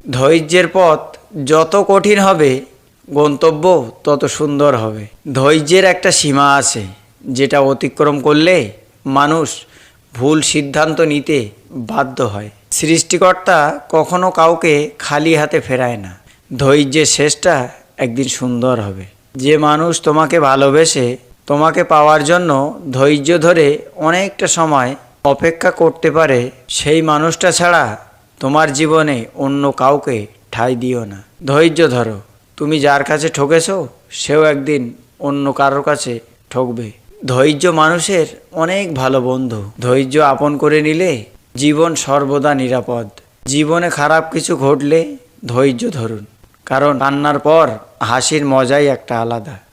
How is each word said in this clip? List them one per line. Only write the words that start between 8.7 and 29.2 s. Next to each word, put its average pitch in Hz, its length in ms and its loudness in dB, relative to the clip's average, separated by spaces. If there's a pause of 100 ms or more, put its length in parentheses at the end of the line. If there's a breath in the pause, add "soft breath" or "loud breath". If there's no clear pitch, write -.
মানুষ 143 420 2 (680 soft breath)
ভুল 135 280 0
সিদ্ধান্ত 151 580 -2
নিতে 147 380 0 (320)
বাধ্য 127 520 -6
হয়। 104 280 -6 (200)
সৃষ্টিকর্তা 175 880 2 (300)
কখনো 170 420 0
কাউকে 165 420 2 (260)
খালি 151 360 -2
হাতে 151 260 0
ফেরায় 123 360 -4
না। 95 160 -14 (440 soft breath)
ধৈর্যের 139 500 2
শেষটা 151 480 0 (420)
একদিন 127 320 -4
সুন্দর 123 520 -2
হবে। 95 240 -10 (320)
যে 135 220 2
মানুষ 151 420 0
তোমাকে 156 400 0
ভালোবেসে, 139 680 2 (400)
তোমাকে 156 380 0
পাওয়ার 151 400 4
জন্য 175 260 0 (400)
ধৈর্য 143 480 2
ধরে 165 280 4 (300)
অনেকটা 180 500 -2
সময় 151 440 0 (340)
অপেক্ষা 165 460 0
করতে 165 400 0
পারে, 139 400 0 (180)
সেই 156 340 0
মানুষটা 160 500 0
ছাড়া 175 320 2 (560)
তোমার 151 320 0
জীবনে 151 440 0 (180)